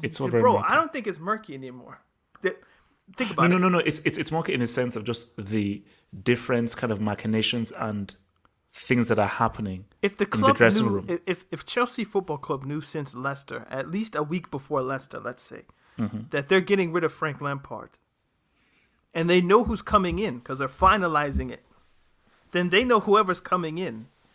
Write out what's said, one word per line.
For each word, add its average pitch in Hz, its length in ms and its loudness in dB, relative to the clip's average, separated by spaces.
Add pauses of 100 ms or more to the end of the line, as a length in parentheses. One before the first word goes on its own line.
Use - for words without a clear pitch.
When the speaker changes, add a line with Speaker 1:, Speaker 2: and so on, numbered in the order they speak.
Speaker 1:
It's - 160 -4
all 135 80 -2
Speaker 2:
dude, 120 60 -2
Speaker 1:
very 120 100 4
Speaker 2:
bro, 247 140 6
Speaker 1:
murky. - 140 0
Speaker 2:
I 247 40 4
don't 320 180 2
think 247 140 -6
it's 170 120 -8
murky 208 360 -6
anymore. 127 460 -16 (400)
Th-, 190 140 -2 (640)
think 226 140 -2
about 170 180 4
Speaker 1:
No, 180 80 6
Speaker 2:
it. - 20 4
Speaker 1:
no, 185 100 4
no, 180 80 4
no. - 20 4
It's, 151 200 0
it's, - 180 -2
it's - 140 -4
murky 160 220 -2
in 135 80 0
the 117 60 0
sense 123 280 -2
of 110 80 -8
just 113 240 -4 (100)
the 104 460 -2 (400)
different 120 540 0
kind 120 140 -2
of 101 100 -2
machinations 110 720 -2
and 104 420 -6 (560)
things 123 380 0
that 107 100 4
are 101 80 4
happening 98 580 -2 (160)
Speaker 2:
If 202 160 -2
the 208 80 0
Speaker 1:
in - 60 -14
the - 60 -2
Speaker 2:
club 269 200 6
Speaker 1:
dressing 214 280 6
Speaker 2:
knew, - 80 2
Speaker 1:
room. 175 320 -4
Speaker 2:
if, 180 260 -4
if - 140 -10
Chelsea 240 400 -2
Football 180 320 -4
Club 139 280 -6
knew 147 160 -6
since 143 320 -10
Leicester, 127 560 -8
at 135 220 -6
least 214 240 -4
a 156 80 -2
week 165 280 -4
before 139 300 -4
Leicester, 135 380 -6
let's - 240 -10
say, - 200 -14 (340)
Speaker 1:
Mm-hmm. 110 220 -4 (100)
Speaker 2:
that 143 200 -4
they're 185 120 6
getting 185 320 0
rid 170 100 0
of 151 80 0
Frank 147 300 -6
Lampard, 139 580 -10 (1120)
and 165 160 0
they 180 120 6
know 196 240 6
who's 220 160 -4
coming 180 380 2
in 127 220 -4
'cause 135 180 -8
they're 139 100 -2
finalizing 147 840 2
it, - 120 -14 (880)
then 175 180 2
they 196 160 4
know 240 160 4
whoever's 202 400 4
coming 165 360 -4
in 127 300 -8 (280)